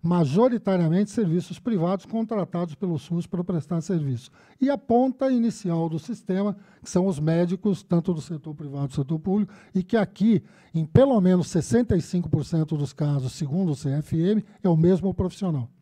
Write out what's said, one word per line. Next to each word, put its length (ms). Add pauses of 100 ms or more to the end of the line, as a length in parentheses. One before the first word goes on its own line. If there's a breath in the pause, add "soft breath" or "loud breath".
majoritariamente 1080
serviços 500
privados 460
contratados 680
pelo 240
sus 260
para 180
prestar 380
serviço. 500 (300 soft breath)
E 80
a 80
ponta 520
inicial 600
do 80
sistema, 580 (260 loud breath)
que 80
são 180
os 120
médicos, 640
tanto 300
do 80
setor 320
privado 300
quanto 80
do 40
setor 240
público, 320 (220 loud breath)
e 100
que 140
aqui, 460 (300 loud breath)
em 120
pelo 340
menos 280
sessenta 500
e 40
cinco 280
por 160
cento 320
dos 160
casos, 400
segundo 380
o 40
C 140
F 260
M, 300 (180 loud breath)
é 60
o 80
mesmo 360
profissional. 540 (140)